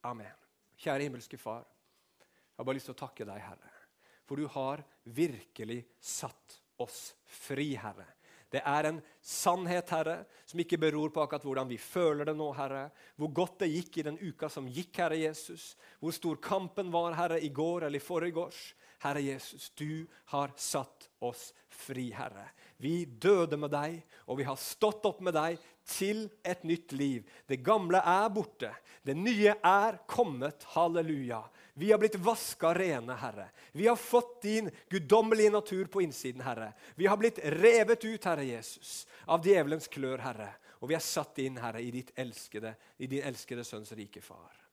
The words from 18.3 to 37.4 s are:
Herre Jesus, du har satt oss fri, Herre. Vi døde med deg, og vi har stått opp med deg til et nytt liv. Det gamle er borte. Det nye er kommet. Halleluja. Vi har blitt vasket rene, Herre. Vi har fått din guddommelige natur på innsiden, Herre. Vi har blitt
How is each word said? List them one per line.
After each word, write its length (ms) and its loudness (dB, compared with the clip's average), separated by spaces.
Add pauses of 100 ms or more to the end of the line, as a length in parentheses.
Herre 240 -2
Jesus, 480 -10
du 320 -8 (240)
har 240 -2
satt 540 -6 (180)
oss 220 -8 (260)
fri, 400 -8
Herre. 380 -12 (260)
Vi 260 -2
døde 540 4
med 160 -2
deg, 240 -2 (320)
og 80 -4
vi 80 -2
har 160 -6
stått 480 2
opp 160 -8
med 80 0
deg 240 0 (260)
til 440 -2 (180)
et 180 -2
nytt 320 -2
liv. 300 -2 (240)
Det 160 0
gamle 320 6
er 340 4
borte. 380 -4 (320)
Det 160 -2
nye 400 6
er 400 6 (100)
kommet. 640 0
Halleluja. 680 2 (320)
Vi 160 0
har 80 10
blitt 240 4
vasket 540 2
rene, 420 0
Herre. 300 -8 (240)
Vi 140 2
har 100 8
fått 460 2
din 280 0 (180)
guddommelige 640 6
natur 340 0
på 180 -2
innsiden, 380 -4
Herre. 320 -6 (220)
Vi 120 2
har 100 6
blitt 280 2